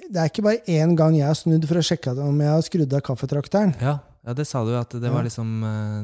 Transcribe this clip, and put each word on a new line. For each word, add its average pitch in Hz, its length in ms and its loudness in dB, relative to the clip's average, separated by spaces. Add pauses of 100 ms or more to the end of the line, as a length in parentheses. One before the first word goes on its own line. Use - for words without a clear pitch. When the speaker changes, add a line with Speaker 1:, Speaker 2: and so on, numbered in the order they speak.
Speaker 1:
det 185 120 -2
er 160 100 2
ikke 208 140 -4
bare 214 220 2
én 165 300 4
gang 160 200 6
jeg 143 120 4
har 156 100 2
snudd 160 300 2
for 170 120 2
å 156 40 2
sjekke 135 380 -2
om 143 200 0
jeg 147 100 2
har 160 140 2
skrudd 143 300 0
av 143 100 -2
kaffetrakteren. 143 720 0
Speaker 2:
Ja, 143 180 0 (260)
ja, 120 100 -6
det 147 140 -4
sa 123 160 -2
du, 113 120 0
at 120 140 -4
det 120 140 -8
Speaker 1:
Ja. 120 80 -2
Speaker 2:
var 120 120 0
liksom, 113 400 -4
eh, 107 400 -4